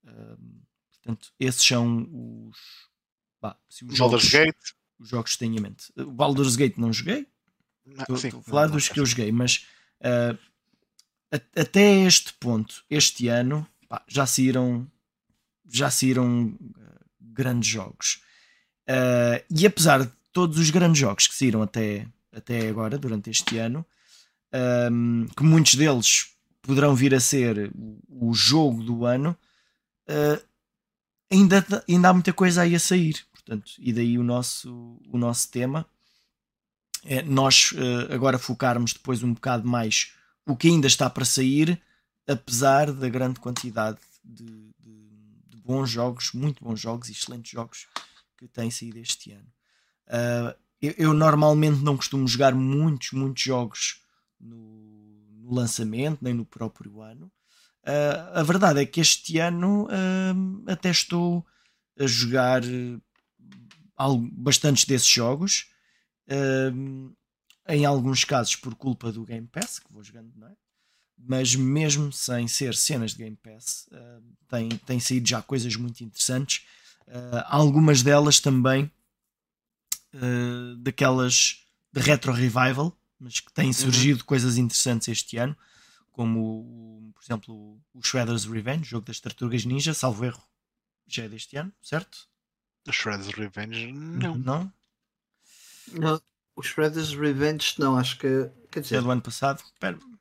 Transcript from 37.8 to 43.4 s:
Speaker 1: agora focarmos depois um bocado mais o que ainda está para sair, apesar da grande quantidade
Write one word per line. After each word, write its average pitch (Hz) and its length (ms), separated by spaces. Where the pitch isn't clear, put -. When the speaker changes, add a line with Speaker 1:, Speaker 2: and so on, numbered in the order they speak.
Speaker 1:
agora 127 260
focarmos 120 540
depois 123 300
um 123 100
bocado 120 340
mais 117 460
o 139 120
que 165 120
ainda 156 200
está 131 200
para 131 160
sair, 143 560
apesar 135 680
da 131 160
grande 127 300
quantidade 113 600